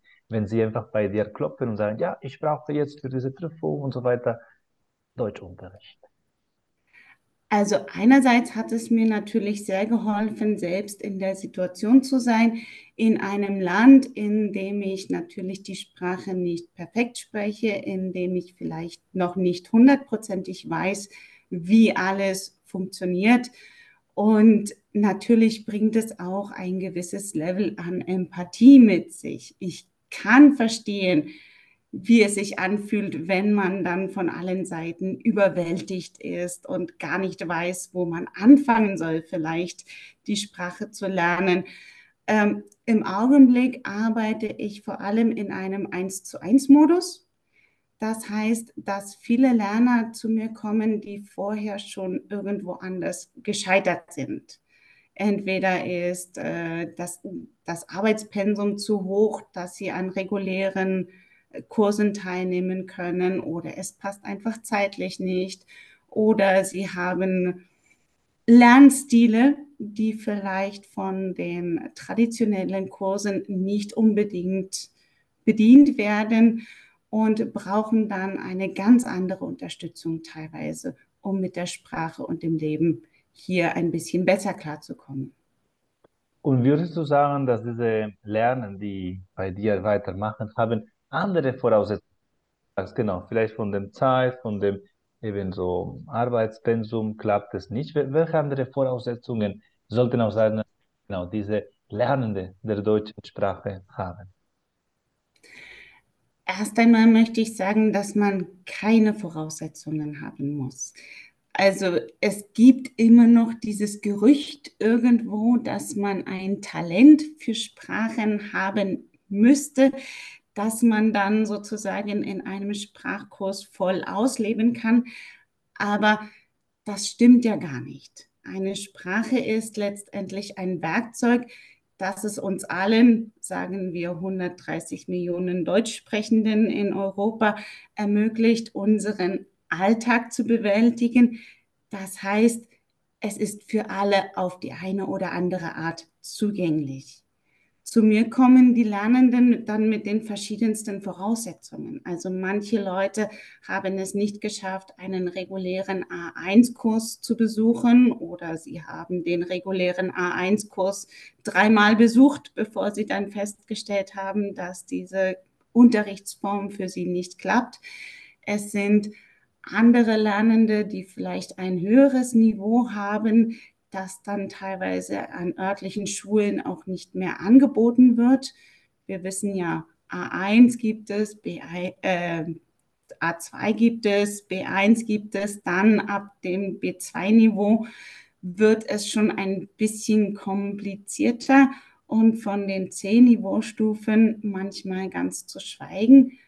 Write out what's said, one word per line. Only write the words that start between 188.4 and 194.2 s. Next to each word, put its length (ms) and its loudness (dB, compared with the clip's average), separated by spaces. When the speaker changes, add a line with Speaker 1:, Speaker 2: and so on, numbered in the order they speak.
Speaker 2:
wird 460 0
es 200 -6
schon 240 0
ein 360 -6
bisschen 580 0
komplizierter 1400 0
und 320 2
von 300 -6
den 240 -6
C-Niveau-Stufen 1500 2